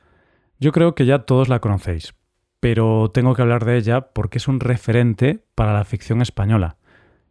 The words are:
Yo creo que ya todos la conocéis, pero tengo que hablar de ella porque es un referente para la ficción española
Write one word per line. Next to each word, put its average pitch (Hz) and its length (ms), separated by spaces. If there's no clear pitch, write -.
Yo 143 120
creo 170 240
que 135 100
ya 135 140
todos 127 280
la 123 120
conocéis, 95 560
pero 110 540
tengo 127 220
que 123 80
hablar 117 220
de 120 120
ella 117 240
porque 101 260
es - 80
un 135 120
referente 123 880
para 107 180
la 104 120
ficción 110 360
española 101 560